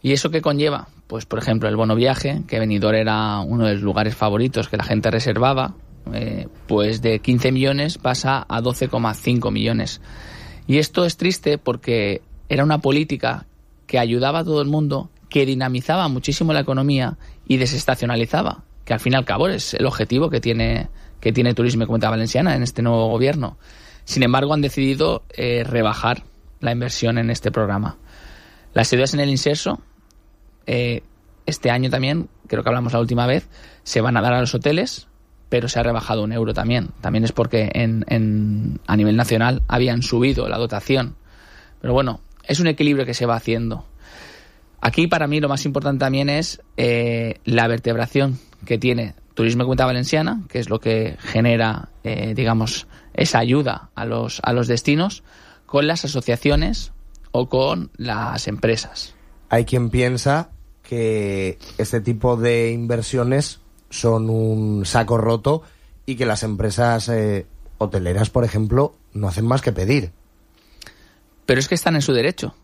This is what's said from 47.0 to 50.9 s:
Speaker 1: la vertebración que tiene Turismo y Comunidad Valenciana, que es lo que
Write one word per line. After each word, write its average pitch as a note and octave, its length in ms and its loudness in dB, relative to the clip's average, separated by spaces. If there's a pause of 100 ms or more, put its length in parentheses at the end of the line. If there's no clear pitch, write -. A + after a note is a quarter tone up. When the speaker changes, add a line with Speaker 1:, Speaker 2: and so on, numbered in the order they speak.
Speaker 1:
la A#2 240 2
vertebración A#2 720 0 (260)
que A#2 120 0
tiene A#2+ 380 0 (180)
Turismo A#2 300 2
y - 20 2
Comunidad C3 220 2
Valenciana, D#3 600 0
que - 120 -6
es A2 100 -6
lo A2+ 100 0
que A2 400 -2